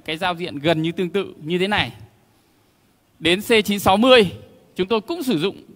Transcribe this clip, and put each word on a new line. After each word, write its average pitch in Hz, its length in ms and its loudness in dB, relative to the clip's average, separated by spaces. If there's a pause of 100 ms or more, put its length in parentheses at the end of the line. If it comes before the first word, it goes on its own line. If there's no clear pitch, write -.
cái 160 120 -8
giao 180 180 -4
diện 165 240 -10
gần 160 220 0
như 165 100 -2
tương 175 180 -4
tự 196 240 -6 (100)
như 170 140 -4
thế 185 100 0
này. 170 240 -2 (1300)
Đến 175 220 0
C 220 240 2
chín 202 140 -2
sáu 190 180 4
mươi, 233 340 6 (440)
chúng 185 120 -2
tôi 226 140 -2
cũng 339 220 -8
sử 226 160 0
dụng 180 180 -4 (180)